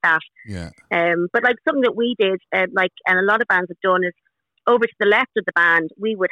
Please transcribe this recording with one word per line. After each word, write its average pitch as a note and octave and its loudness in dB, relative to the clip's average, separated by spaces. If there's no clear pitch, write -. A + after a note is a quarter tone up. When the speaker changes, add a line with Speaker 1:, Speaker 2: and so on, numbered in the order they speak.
Speaker 1:
that. D#3+ 2
Speaker 2:
Yeah. F2+ -10
Speaker 1:
Um, F3 0
but, A#3+ 0
like, A#3+ 0
something C#4+ 0
that A#3 0
we A#3+ -2
did, F#3+ 0
uh, F#3 0
like, F#3 -2
and F#3 2
a F#3+ 0
lot G#3+ 2
of - -2
bands F3+ 0
have F3 -16
done F#3 2
is F3 -6
over A#3+ 4
to - -6
the G#3 0
left A3+ 2
of G3 -2
the - -4
band, E3 2
we A3 -4
would F#3 -2